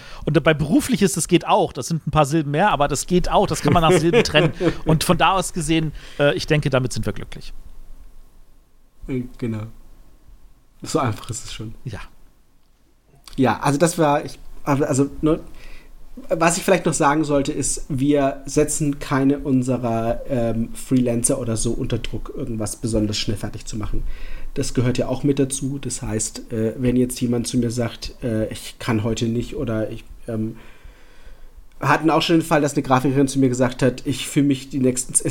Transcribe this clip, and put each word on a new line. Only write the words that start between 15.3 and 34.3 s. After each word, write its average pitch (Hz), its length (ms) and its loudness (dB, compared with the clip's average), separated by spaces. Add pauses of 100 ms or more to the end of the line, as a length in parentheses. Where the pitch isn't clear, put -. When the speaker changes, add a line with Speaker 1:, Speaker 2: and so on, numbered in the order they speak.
Speaker 1:
was 165 280 2
ich 185 60 -6
vielleicht 180 220 2
noch 165 80 2
sagen 156 300 2
sollte, 143 280 2
ist, - 380 -4
wir 139 560 2
setzen 147 540 0
keine 135 400 2
unserer, 120 920 0
ähm, 117 460 0
Freelancer 123 640 0
oder 117 180 -2
so 117 140 0
unter 123 260 -2
Druck, - 400 -6
irgendwas 113 380 -4
besonders 107 420 0
schnell 104 200 -2
fertig - 280 -8
zu - 120 -8
machen. - 260 0 (500)
Das - 220 -2
gehört 123 240 2
ja 117 80 0
auch 127 160 -4
mit 143 160 2
dazu. 135 420 -2
Das - 220 -8
heißt, - 500 -6
äh, 110 240 0
wenn 123 180 2
jetzt 123 240 2
jemand 120 280 0
zu 127 100 -2
mir 117 140 2
sagt, 117 420 -4 (100)
äh, 110 300 0
„Ich - 240 -12
kann 110 260 0
heute 113 220 0
nicht“ 113 300 -2
oder 110 340 -2
ich, 113 140 -10 (240)
ähm, 110 300 -4 (1200)
hatten 151 320 4
auch 151 100 4
schon 165 160 2
den 160 80 2
Fall, 151 160 2
dass 143 120 0
eine 139 100 0
Grafikerin 135 440 4
zu 139 120 -2
mir 131 100 6
gesagt 123 320 0
hat, 127 240 0
„Ich 135 220 -4
fühl 143 160 2